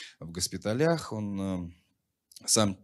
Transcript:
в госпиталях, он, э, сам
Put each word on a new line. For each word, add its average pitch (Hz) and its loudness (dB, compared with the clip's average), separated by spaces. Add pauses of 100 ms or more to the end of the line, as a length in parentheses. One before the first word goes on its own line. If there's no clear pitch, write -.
(200)
в 80 -12
госпиталях, 110 0
он, 101 -4
э, 92 -2 (760)
сам 104 4